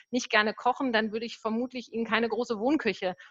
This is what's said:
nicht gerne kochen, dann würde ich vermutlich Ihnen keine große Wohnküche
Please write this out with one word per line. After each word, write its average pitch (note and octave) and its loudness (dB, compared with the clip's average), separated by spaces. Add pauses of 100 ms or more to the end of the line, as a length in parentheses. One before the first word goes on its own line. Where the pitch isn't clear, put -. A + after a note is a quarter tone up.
(100)
nicht B3 -2
gerne G#3+ 4
kochen, B3 0
dann A3 2
würde A3+ -6
ich - -12
vermutlich A#3 -4
Ihnen A3+ -2
keine A3+ 2
große A3+ -2
Wohnküche G3+ 0 (160)